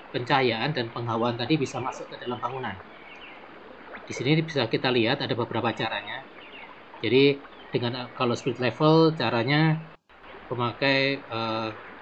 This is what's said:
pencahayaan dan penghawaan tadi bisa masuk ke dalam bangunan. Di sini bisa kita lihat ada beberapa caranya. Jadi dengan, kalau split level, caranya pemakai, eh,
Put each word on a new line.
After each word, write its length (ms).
pencahayaan 640
dan 160
penghawaan 440
tadi 200
bisa 240
masuk 320
ke 80
dalam 200
bangunan. 360
Di 120
sini 240
bisa 240
kita 240
lihat 320
ada 160
beberapa 320
caranya. 560
Jadi 480
dengan, 480
kalau 160
split 240
level, 560
caranya 640
pemakai, 800
eh, 400